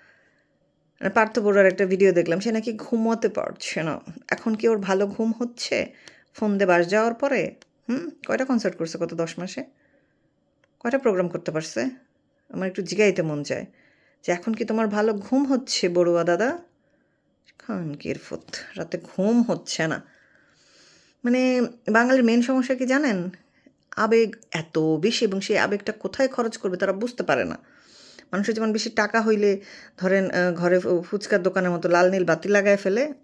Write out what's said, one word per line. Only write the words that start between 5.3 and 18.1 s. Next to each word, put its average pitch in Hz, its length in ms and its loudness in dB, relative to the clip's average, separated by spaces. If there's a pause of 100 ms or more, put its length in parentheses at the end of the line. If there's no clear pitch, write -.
হচ্ছে 240 500 -4 (460)
ফোন 208 240 -2
দিয়ে 196 100 2
বাস 175 200 4
যাওয়ার 220 260 2
পরে? 247 420 -2 (340)
হুম, 311 200 -4 (180)
কয়টা 254 180 -2
কনসার্ট 226 320 -2
করছে 165 200 -6
গত 165 160 -6
দশ 165 260 -6
মাসে? 190 240 -10 (1160)
কয়টা 240 180 -2
প্রোগ্রাম 190 300 0
করতে 165 240 -6
পারছে? 220 380 -4 (600)
আমার 185 180 -6
একটু 185 140 -6
জিগাইতে 190 400 0
মন 151 220 -4
চায় - 220 -6 (580)
যে - 80 -4
এখন 180 220 -4
কি 220 120 -4
তোমার 220 220 -2
ভালো 208 260 0
ঘুম 254 320 0
হচ্ছে 254 440 -2
বড়ুয়া 175 340 2
দাদা? 202 340 0 (1000)
খানকির 165 580 -8